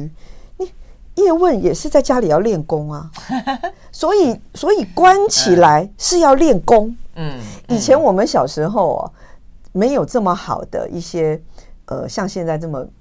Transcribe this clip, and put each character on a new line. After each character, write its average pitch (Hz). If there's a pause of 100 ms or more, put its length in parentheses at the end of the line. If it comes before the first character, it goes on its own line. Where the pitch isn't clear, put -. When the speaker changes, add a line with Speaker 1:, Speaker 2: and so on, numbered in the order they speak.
(580)
Speaker 1:
你 370 (440)
叶 370
问 330
也 180
是 196
在 294
家 254
里 208
要 151
练 196
功 151
啊。 151 (400)
Speaker 2:
<laughs> -
Speaker 1:
所 330
以， 302 (160)
所 339
以 370 (100)
关 381
起 196
来 165
是 359
要 285
练 269
功。 226 (220)
Speaker 2:
嗯。 147 (280)
嗯， 240
Speaker 1:
以 214
前 262
我 262
们 190
小 160
时 151
候 196
哦， -
Speaker 2:
嗯。 - (540)
Speaker 1:
没 233
有 208
这 233
么 185
好 -
的 -
一 170
些， 160 (460)
呃， 131
像 208
现 185
在 160
这 165
么， 147 (140)